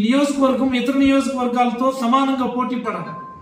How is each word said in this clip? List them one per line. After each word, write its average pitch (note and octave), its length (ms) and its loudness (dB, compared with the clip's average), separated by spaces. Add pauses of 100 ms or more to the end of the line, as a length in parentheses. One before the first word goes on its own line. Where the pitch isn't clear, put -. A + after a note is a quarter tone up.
నియోజకవర్గం C4+ 600 2 (120)
ఇతర C4+ 140 -2 (100)
నియోజకవర్గాలతో B3+ 800 0 (140)
సమానంగా B3+ 540 2
పోటీ B3 220 -4 (100)
పడాలి. F3 260 -8 (280)